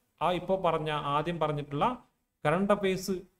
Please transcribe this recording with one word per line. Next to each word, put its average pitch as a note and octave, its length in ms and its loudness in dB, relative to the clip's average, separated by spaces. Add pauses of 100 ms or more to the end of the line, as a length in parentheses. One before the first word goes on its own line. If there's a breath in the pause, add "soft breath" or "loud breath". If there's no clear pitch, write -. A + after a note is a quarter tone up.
(260)
ആ E3 40 4 (100)
ഇപ്പോൾ F3+ 180 0 (100)
പറഞ്ഞ, D#3 220 0 (260)
ആദ്യം D#3+ 280 0
പറഞ്ഞിട്ടുള്ള D3 420 -2 (600)
current F#3+ 320 2
അഫയേഴ്സ് F#3+ 380 0 (240)